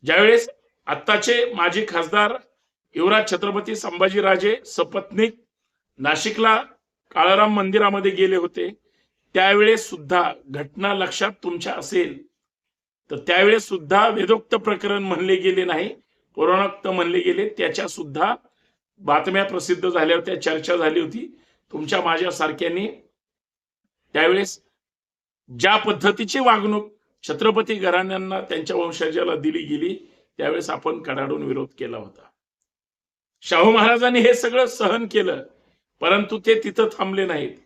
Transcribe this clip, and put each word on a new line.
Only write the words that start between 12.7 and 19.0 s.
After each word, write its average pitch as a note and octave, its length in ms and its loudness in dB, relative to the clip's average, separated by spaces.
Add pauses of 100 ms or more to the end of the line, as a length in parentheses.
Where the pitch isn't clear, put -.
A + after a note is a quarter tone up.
तर D3 80 -8
त्यावेळेस G3+ 500 2
सुद्धा F#3+ 400 2
वेदोक्त G#3+ 460 0
प्रकरण G3+ 480 -2
म्हणले F#3 340 0
गेले F#3 280 0
नाही, F3+ 300 -4 (400)
पुराणोक्त F#3 540 0
म्हणले F3+ 320 0
गेले. F3+ 280 0
त्याच्या F3 400 -4
सुद्धा E3 460 -2 (640)
बातम्या F#3 460 0